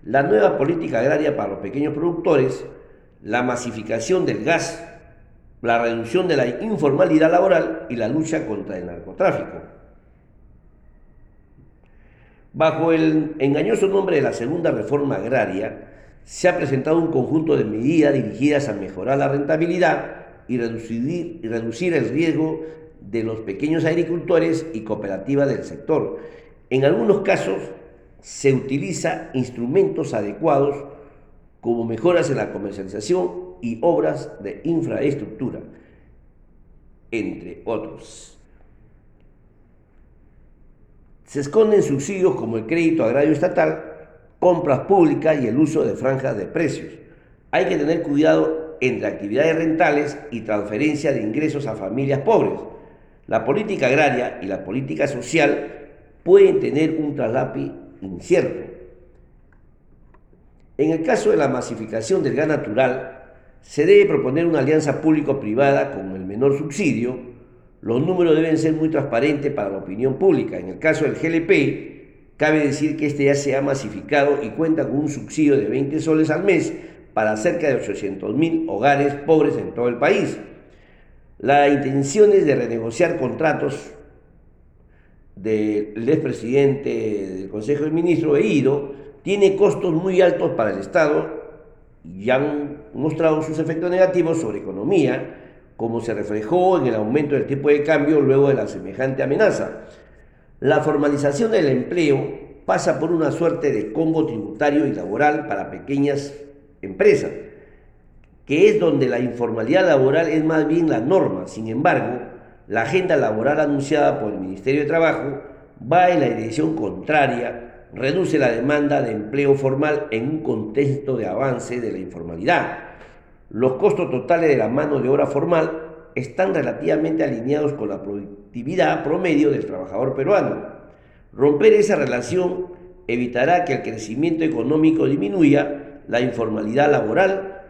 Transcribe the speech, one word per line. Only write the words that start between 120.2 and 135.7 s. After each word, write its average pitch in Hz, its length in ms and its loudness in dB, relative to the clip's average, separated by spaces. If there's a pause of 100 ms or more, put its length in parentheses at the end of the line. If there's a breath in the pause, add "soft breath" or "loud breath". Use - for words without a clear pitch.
un 156 80 -4
contexto 127 800 -2
de 110 100 -4
avance 120 540 -4
de 107 120 -6
la 95 60 -8
informalidad. 90 800 -2 (720 loud breath)
Los 127 240 0
costos 196 360 0
totales 160 380 2
de 139 80 6
la 110 120 0
mano 143 320 0
de 123 100 0
obra 143 160 2
formal 165 560 0 (320)
están 180 400 -2
relativamente 156 680 0
alineados 139 520 -2
con 107 160 -6
la 95 120 -8
productividad 120 1040 -4
promedio 151 460 2
del 120 160 -2
trabajador 98 480 -4
peruano. 147 500 0 (720 loud breath)
Romper 147 400 6
esa 202 220 4
relación 147 720 -2 (400 loud breath)
evitará 123 580 0
que 135 80 -2
el 120 80 -4
crecimiento 127 600 -4
económico 151 640 2
disminuya 147 1040 0